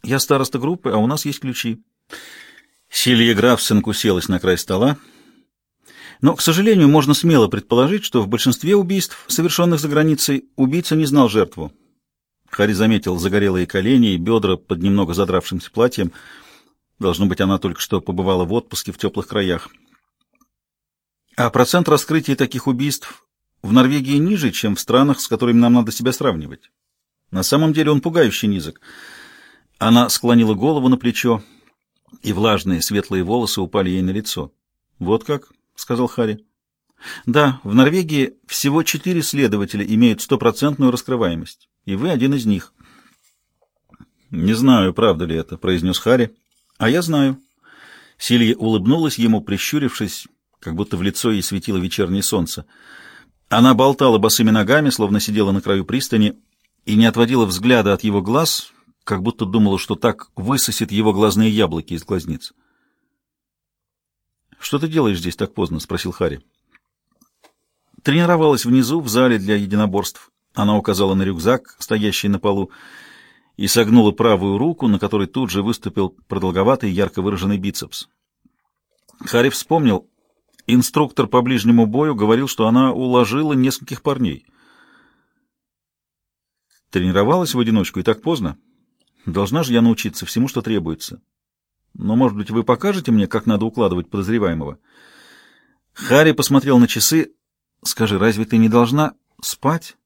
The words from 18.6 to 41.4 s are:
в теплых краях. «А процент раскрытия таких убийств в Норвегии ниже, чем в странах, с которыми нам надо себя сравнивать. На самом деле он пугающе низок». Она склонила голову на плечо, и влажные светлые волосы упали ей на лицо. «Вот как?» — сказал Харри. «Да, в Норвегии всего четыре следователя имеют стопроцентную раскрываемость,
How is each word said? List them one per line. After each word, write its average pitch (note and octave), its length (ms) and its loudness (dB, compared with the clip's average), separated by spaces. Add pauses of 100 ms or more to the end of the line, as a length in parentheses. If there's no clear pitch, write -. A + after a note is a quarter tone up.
в - 40 -16
теплых G2 300 -6
краях. F#2+ 400 -4 (1700)
«А A#2+ 140 0
процент D#3+ 400 2
раскрытия D3+ 480 0
таких C3 300 -4
убийств C3+ 580 -6 (360)
в F#2+ 120 -2
Норвегии C3+ 440 2
ниже, D#3+ 340 0
чем G#2 240 -4
в - 40 -10
странах, C3+ 400 2
с - 80 -8
которыми A#2+ 320 2
нам A#2+ 140 4
надо A2+ 180 2
себя B2 220 -4
сравнивать. D#2 580 -6 (580)
На F#2+ 140 -4
самом D3+ 300 2
деле D3+ 180 0
он D3 80 2
пугающе D3+ 480 0
низок». E2 320 -4 (1000)
Она A#2 300 4
склонила A#2 460 2
голову B2+ 340 0
на B2+ 80 4
плечо, A#2+ 480 -2 (760)
и G#2 120 -6
влажные F#2 480 0
светлые G2 420 -2
волосы G#2 380 -2
упали F#2 280 -2
ей F#2 120 -2
на F#2 100 -2
лицо. G2 420 -8 (460)
«Вот G2 240 -2
как?» — C#3+ 280 -8 (240)
сказал A#2+ 320 -4
Харри. G#2+ 380 -6 (800)
«Да, C3 380 2
в G#2 120 -4
Норвегии D3+ 600 2 (120)
всего D3 360 -2
четыре E3 380 -2
следователя G#2 640 -2
имеют A2 360 2
стопроцентную C3 720 0
раскрываемость, A2 800 -6 (160)